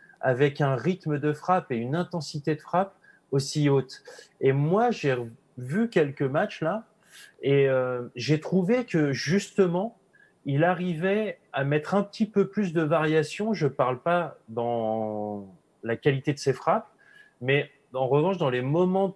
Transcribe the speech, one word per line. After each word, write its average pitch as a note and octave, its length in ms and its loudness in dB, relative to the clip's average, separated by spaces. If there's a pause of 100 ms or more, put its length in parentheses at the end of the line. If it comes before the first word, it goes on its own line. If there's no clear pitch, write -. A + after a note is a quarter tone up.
(220)
avec C#3 400 2
un C3+ 140 2
rythme D3+ 440 -2
de D3 140 0
frappe F3+ 380 -2
et A#2+ 60 -2
une B2 180 -2
intensité D#3+ 600 -4
de D3+ 60 -10
frappe F#3+ 340 -2 (360)
aussi C#3+ 380 0
haute ? » C3+ 340 0 (380)
Et C3+ 120 4
moi, F3+ 380 2
j'ai C3+ 240 0 (420)
vu E3 320 -2
quelques D3 320 2
matchs C#3+ 400 -2
là, F#3 240 -2 (560)
et, C#3 260 4
euh, B2+ 480 0
j'ai B2 240 0
trouvé F#3+ 460 0
que D3+ 260 0
justement, F3+ 880 0 (480)
il C#3 180 2
arrivait F3+ 760 0 (140)
à C#3 100 -2
mettre D3+ 320 0
un G3+ 80 2
petit G#3 220 -2
peu G3+ 220 0
plus G3 260 -2
de E3+ 80 2
variation. D#3 720 0
Je D#3 140 0
parle B2+ 320 0
pas E3+ 380 0 (100)
dans A2 1040 -4 (300)
la A#2 120 -2
qualité C3+ 380 0
de C#3 60 -8
ses C3+ 140 0
frappes, F#3 360 -2 (520)
mais C#3 280 0 (240)
en C3 140 -2
revanche, D#3 300 2
dans D#3 120 0
les B2 120 0
moments F#3 480 0
de F#3 60 -8